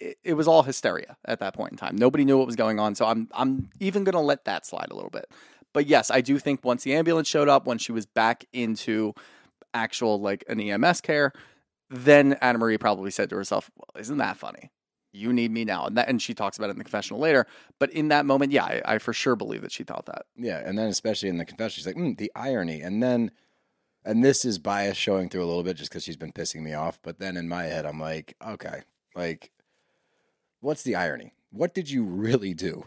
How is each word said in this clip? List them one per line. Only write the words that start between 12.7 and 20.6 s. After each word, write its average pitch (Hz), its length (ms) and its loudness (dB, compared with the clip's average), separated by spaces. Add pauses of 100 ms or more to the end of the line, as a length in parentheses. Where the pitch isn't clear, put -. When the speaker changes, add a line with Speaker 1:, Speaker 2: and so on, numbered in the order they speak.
Speaker 1:
probably 98 320 0
said - 200 -2
to 92 60 -6
herself, - 400 -4
"Well, - 240 -20
isn't 135 180 -6
that 104 180 -2
funny? - 340 -16 (420)
You 107 200 -4
need 117 200 2
me 113 120 -2
now." 90 220 -2
And 107 100 -2
that, 120 120 2
and 123 120 2
she 117 140 -6
talks 98 240 -4
about 104 100 -2
it 101 40 -4
in 95 60 -8
the 107 60 -12
confessional 104 360 -6
later. 151 260 6 (320)
But 139 140 2
in 151 160 -2
that 147 180 4
moment, 139 260 4
yeah, 131 120 4
I, - 180 -4 (120)
I 110 40 2
for 117 140 -6
sure 123 240 0
believe 107 260 -6
that 98 100 -10
she - 120 -10
thought - 220 -10
that. - 200 -12 (100)
Speaker 2:
Yeah, 113 280 -6